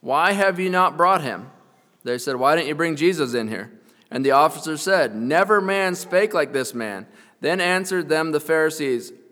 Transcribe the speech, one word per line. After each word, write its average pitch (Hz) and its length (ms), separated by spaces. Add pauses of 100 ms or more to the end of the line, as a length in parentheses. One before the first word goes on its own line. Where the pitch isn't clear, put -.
"Why 160 320
have 196 260
you 185 100
not 180 280
brought 180 240
him?" 117 300 (520)
They 123 160
said, 131 160
"Why 135 200
didn't 160 120
you 151 80
bring 160 200
Jesus 151 380
in 117 140
here?" 107 240 (400)
And 127 120
the 135 80
officers 151 520
said, 156 320
"Never 175 440
man 190 360
spake 190 400
like 147 180
this 131 220
man." 107 320 (340)
Then 175 180
answered 185 480
them 160 240
the 151 80
Pharisees 156 720 (200)